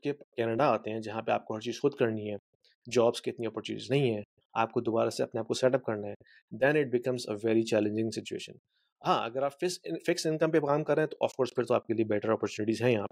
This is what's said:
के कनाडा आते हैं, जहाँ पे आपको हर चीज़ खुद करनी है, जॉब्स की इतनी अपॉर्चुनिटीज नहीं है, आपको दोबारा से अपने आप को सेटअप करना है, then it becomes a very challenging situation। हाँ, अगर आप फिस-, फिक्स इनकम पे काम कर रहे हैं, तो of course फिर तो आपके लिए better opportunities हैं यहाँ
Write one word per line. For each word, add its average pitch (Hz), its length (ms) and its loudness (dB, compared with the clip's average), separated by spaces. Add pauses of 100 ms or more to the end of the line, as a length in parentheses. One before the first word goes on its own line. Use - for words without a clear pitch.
के 143 100 -2
कनाडा 117 540 0
आते 113 240 0
हैं, 113 100 -4
जहाँ 110 220 -8
पे 117 100 0
आपको 110 220 -2
हर 110 60 -6
चीज़ 113 200 -6
खुद 147 140 2
करनी 110 320 0
है, 104 120 -6 (500)
जॉब्स 117 320 4
की - 100 -4
इतनी 113 160 -8
अपॉर्चुनिटीज 107 440 -8
नहीं 135 200 2
है, 104 120 -4 (340)
आपको 113 240 0
दोबारा 113 300 0
से 131 120 -4
अपने 117 180 -4
आप 110 60 -6
को 120 80 -2
सेटअप 127 320 2
करना 104 220 -4
है, 101 60 -10 (400)
then 135 220 4
it 143 180 2
becomes 123 360 0
a 104 140 -4
very 113 180 4 (100)
challenging 107 360 2 (100)
situation। - 400 -12 (480)
हाँ, 143 180 2
अगर 123 200 -2
आप 139 80 0
फिस-, 175 540 -4
फिक्स 170 200 0
इनकम 160 240 0
पे 160 100 4
काम 147 220 2
कर 147 140 2
रहे 156 60 2
हैं, 151 80 -2
तो - 160 -2
of - 60 -2
course 127 240 -2
फिर 123 80 0
तो 117 100 2
आपके 110 200 0
लिए 110 100 2
better 107 260 0
opportunities 107 520 0
हैं 127 80 4
यहाँ 101 220 2